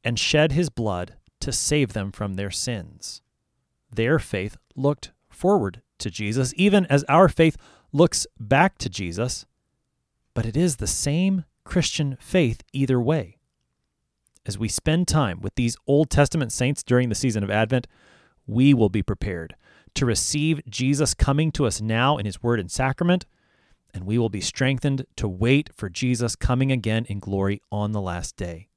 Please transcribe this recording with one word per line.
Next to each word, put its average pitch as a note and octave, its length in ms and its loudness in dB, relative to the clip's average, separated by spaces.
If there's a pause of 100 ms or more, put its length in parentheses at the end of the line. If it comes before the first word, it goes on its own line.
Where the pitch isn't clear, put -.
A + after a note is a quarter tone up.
and A#2 120 -2
shed D3+ 360 2
his D#3 180 0
blood F#2 460 -4 (240)
to C3+ 100 -6
save C3 420 0
them G2+ 200 -6
from G2+ 220 -6
their G2 180 -6
sins. - 680 -8 (720)
Their B2+ 280 0
faith G2 360 -6 (200)
looked C#3 340 -2 (180)
forward B2 540 0 (160)
to - 100 -6
Jesus, G#2+ 480 -2
even G3 300 4
as C#3+ 220 4
our E3 200 8
faith D#3+ 280 4 (340)
looks - 380 2 (100)
back C3+ 400 2
to B2 100 -6
Jesus. G2 560 -6 (920)
But A2+ 120 -2
it A2+ 100 -4
is E3 200 2
the G#2+ 100 -6
same F3 600 0 (180)
Christian C#3+ 560 -2
faith D3 420 0 (100)
either C3 280 2
way. A#2+ 380 -2 (1080)
As G2 100 -8
we G#2+ 120 -4
spend E3 400 -2
time G#2 320 0
with - 160 -8
these A#2 280 -2
Old C#3+ 260 2
Testament C#3+ 420 2
saints C3 320 -2
during B2 240 2
the G#2+ 80 -2
season A2 260 -2
of G2+ 80 -4
Advent, A2+ 380 0 (580)
we B2+ 260 4
will A2+ 160 4
be G2 140 0
prepared F2+ 540 -6 (380)
to C3+ 120 0
receive D3 640 0
Jesus C#3 440 0
coming D3+ 380 2
to C#3+ 160 0
us G#2+ 140 -2
now A#2+ 380 0
in G#2 60 -6
his G2 160 -8
word A#2 200 0
and F2+ 100 -8
sacrament, F3 560 0 (680)
and F2+ 100 -8
we A2 120 0
will A2+ 100 0
be G2 120 -6
strengthened C3+ 760 -2
to A2 140 -4
wait A#2 440 2
for - 160 -10
Jesus A#2+ 460 -2
coming C3 380 0
again A2+ 360 -2
in G2+ 120 -6
glory G2 500 -2
on G#2 220 -4
the G#2 80 -4
last F2 360 -8
day. F2 300 -10 (100)